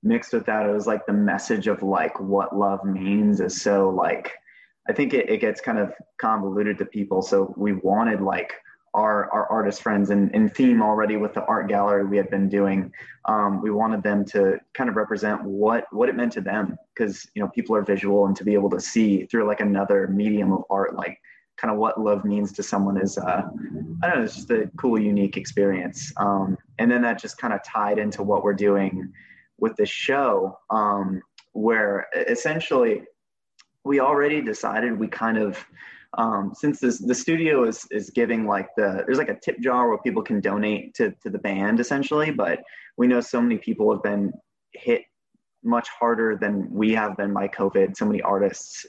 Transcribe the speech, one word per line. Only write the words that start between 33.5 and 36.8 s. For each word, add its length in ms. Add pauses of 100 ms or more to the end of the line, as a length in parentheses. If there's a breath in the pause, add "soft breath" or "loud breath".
we 160
already 400
decided 580
we 100
kind 300
of, 260 (540 loud breath)
um, 360
since 260